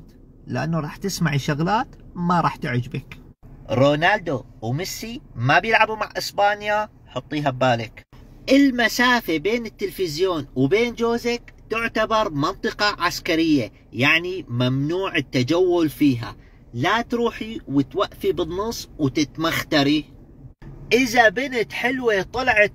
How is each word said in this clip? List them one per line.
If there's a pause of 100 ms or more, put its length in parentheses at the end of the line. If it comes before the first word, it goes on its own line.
(480)
لأنه
راح
تسمعي
شغلات (200)
ما
راح
تعجبك. (520)
رونالدو (180)
وميسي (140)
ما
بيلعبوا
مع
إسبانيا، (180)
حطيها
ببالك. (440)
المسافة
بين
التلفزيون
وبين
جوزك (160)
تعتبر
منطقة
عسكرية، (220)
يعني
ممنوع
التجول
فيها. (380)
لا
تروحي
وتوقفي
بالنص
وتتمختري. (880)
إذا
بنت
حلوة
طلعت